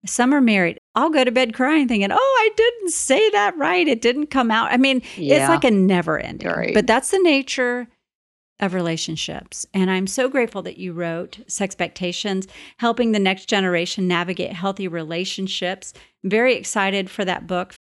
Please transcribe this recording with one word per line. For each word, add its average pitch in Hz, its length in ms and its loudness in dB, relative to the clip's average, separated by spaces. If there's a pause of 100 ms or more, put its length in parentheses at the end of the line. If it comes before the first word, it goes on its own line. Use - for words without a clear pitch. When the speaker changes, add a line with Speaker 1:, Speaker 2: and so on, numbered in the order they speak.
Speaker 1:
Some 254 280 2
are 285 60 4
married. 202 400 2 (160)
I'll 285 140 2
go 285 160 4
to 254 60 0
bed 240 220 0
crying 277 360 2
thinking, 196 220 0
"Oh, - 40 0 (240)
I 440 160 4
didn't 440 360 2
say 415 400 2
that 403 260 0
right. 330 300 2
It 233 140 0
didn't 269 260 0
come 247 240 0
out." 226 200 0
I 247 60 2
mean, 262 200 4
it's - 200 -8
Speaker 2:
Yeah. 277 320 4
Speaker 1:
like 330 160 4
a 240 40 6
never 185 480 2
ending. - 320 -8
Speaker 2:
Right. - 240 -2
Speaker 1:
But 214 140 2
that's 226 240 2
the 381 80 2
nature 262 680 0 (720)
of 190 160 -2
relationships. - 1000 -6
And 190 160 0
I'm 185 180 0
so 254 220 -2
grateful 233 340 -2
that 180 140 -12
you 180 160 -10
wrote 170 540 -8
Sexpectations, 190 1000 -6 (300)
Helping 233 340 0
the 214 80 2
Next 190 280 0
Generation 180 600 0
Navigate 175 460 -2
Healthy 190 340 -4
Relationships. 180 1040 -6 (300)
Very 226 320 2
excited 196 540 -2
for 202 160 -4
that 175 220 -4
book. 180 260 -4 (120)